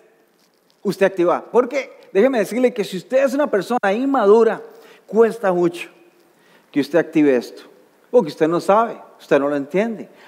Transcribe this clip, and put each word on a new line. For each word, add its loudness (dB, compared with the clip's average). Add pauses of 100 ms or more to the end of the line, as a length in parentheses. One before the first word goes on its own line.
(800)
usted 0
activa. 0
Porque -2 (220)
déjeme 2
decirle 0
que -6
si -10
usted -2
es -2
una -2
persona -2
inmadura, 2 (440)
cuesta 0
mucho -2 (840)
que -4
usted -2
active 2
esto. -6 (460)
Porque 2
usted -2
no -2
sabe, 0 (180)
usted 2
no 0
lo -2
entiende. -6 (200)